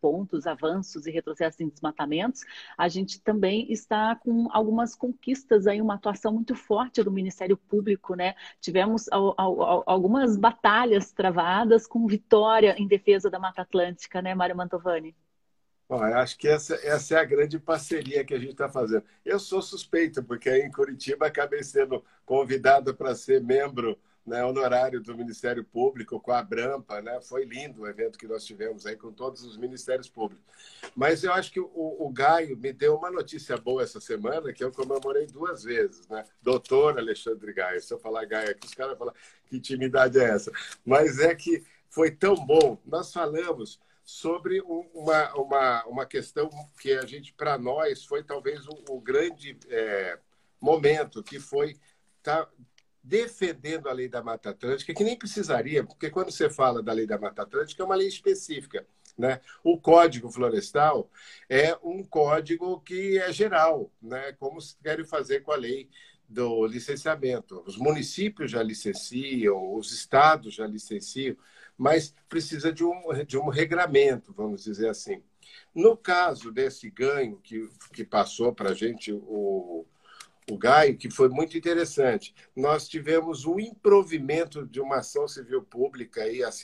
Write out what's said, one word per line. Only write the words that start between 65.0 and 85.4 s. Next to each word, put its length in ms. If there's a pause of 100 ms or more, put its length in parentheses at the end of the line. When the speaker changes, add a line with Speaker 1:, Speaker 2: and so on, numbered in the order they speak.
Speaker 2:
fazer 360
com 100
a 60
lei 320 (400)
do 360
licenciamento. 1040
Os 100
municípios 720
já 120
licenciam, 1120
os 160
estados 640
já 100
licenciam, 720 (420)
mas 380 (140)
precisa 420
de 140
um, 160 (240)
de 120
um 120
regramento, 840
vamos 320
dizer 240
assim. 340 (540)
No 220
caso 560
desse 360
ganho 540
que, 240 (240)
que 140
passou 480
pra 200
gente 380
o, 720 (640)
o 80
Gaio, 400
que 120
foi 200
muito 280
interessante, 760 (220)
nós 320
tivemos 580
um 140
improvimento 1080
de 120
uma 180
ação 300
civil 360